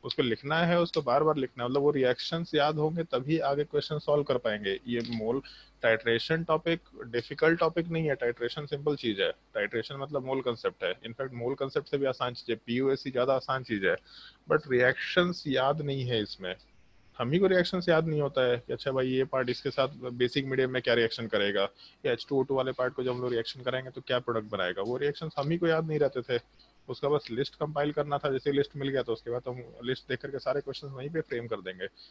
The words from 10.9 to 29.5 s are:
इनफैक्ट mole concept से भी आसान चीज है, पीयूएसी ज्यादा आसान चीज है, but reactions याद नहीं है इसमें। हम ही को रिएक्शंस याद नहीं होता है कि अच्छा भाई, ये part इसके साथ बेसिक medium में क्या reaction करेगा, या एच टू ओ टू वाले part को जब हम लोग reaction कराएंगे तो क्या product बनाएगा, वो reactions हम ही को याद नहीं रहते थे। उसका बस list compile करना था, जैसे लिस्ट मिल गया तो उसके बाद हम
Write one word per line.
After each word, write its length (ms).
इनफैक्ट 280
mole 220
concept 320
से 100
भी 80
आसान 280
चीज 160
है, 160
पीयूएसी 460
ज्यादा 220
आसान 300
चीज 220
है, 100
but 100
reactions 760
याद 340
नहीं 220
है 180
इसमें। 340
हम 140
ही 80
को 80
रिएक्शंस 420
याद 180
नहीं 140
होता 200
है 160
कि 160
अच्छा 180
भाई, 160
ये 160
part 260
इसके 200
साथ 180
बेसिक 580
medium 260
में 100
क्या 120
reaction 340
करेगा, 420
या 60
एच 180
टू 100
ओ 40
टू 120
वाले 160
part 220
को 100
जब 80
हम 100
लोग 100
reaction 300
कराएंगे 280
तो 120
क्या 180
product 300
बनाएगा, 320
वो 160
reactions 420
हम 100
ही 80
को 100
याद 200
नहीं 120
रहते 220
थे। 200
उसका 200
बस 220
list 240
compile 360
करना 260
था, 140
जैसे 200
लिस्ट 240
मिल 140
गया 120
तो 120
उसके 180
बाद 160
हम 160